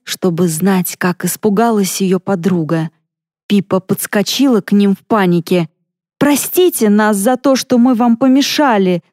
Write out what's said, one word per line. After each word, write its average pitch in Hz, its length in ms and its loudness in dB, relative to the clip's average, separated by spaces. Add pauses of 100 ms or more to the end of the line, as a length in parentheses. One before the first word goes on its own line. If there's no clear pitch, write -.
чтобы 180 440 -2
знать, 185 500 -2
как 180 280 -4
испугалась 208 760 -2
её 185 180 0
подруга. 170 720 -2 (560)
Пипа 190 340 0
подскочила 208 800 -2
к - 100 -18
ним 202 240 2
в - 40 -8
панике. 180 720 0 (480)
«Простите 294 720 0
нас 208 280 2
за 247 200 0
то, 269 180 2
что 247 220 -2
мы 247 160 4
вам 233 240 2
помешали, 254 960 0